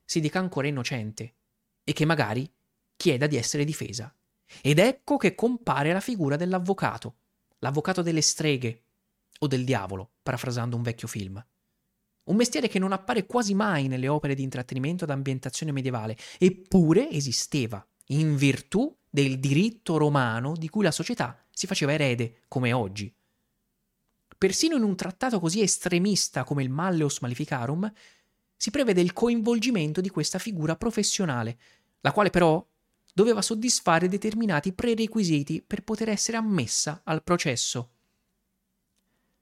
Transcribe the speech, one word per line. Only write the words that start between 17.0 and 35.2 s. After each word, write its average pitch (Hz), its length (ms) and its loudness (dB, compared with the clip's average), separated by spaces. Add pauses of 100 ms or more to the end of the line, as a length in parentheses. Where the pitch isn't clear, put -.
esisteva, 127 760 -4 (220)
in 151 300 2
virtù 143 580 2 (140)
del 135 280 2
diritto 160 600 2
romano 139 580 2
di 160 140 -8
cui 214 140 0
la 165 80 4
società - 600 -6
si - 160 -6
faceva 147 240 0
erede, 123 560 -2
come 127 240 0
oggi. 104 420 -4 (1200)
Persino 294 400 2
in 233 60 2
un 202 120 0
trattato 196 460 -2
così 170 200 0
estremista 180 840 0
come 143 180 -2
il 127 60 -2
Malleus 156 500 0
Maleficarum, 143 720 -4 (640)
si - 160 -6
prevede 226 300 4
il 180 120 2
coinvolgimento 226 880 0
di 185 100 -2
questa 170 300 -4
figura 160 380 -4
professionale, 156 840 -2 (420)
la 143 100 2
quale 208 180 4
però 175 360 4 (480)
doveva 214 280 4
soddisfare 208 680 2
determinati 202 640 0
prerequisiti 214 880 0